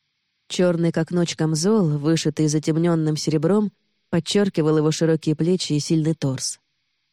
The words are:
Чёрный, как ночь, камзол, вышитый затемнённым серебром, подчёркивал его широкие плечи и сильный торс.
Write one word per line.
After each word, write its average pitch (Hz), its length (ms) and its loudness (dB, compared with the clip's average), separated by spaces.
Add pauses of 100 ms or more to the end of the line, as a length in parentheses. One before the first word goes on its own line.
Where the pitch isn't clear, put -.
(480)
Чёрный, 170 440 0
как 160 180 -4
ночь, 175 240 -2
камзол, 160 640 0
вышитый 156 480 0
затемнённым 156 720 0
серебром, 165 560 0 (380)
подчёркивал 170 680 0
его 156 140 2
широкие 160 420 0
плечи 165 380 -2
и 147 80 0
сильный 160 340 0
торс. - 460 -6 (520)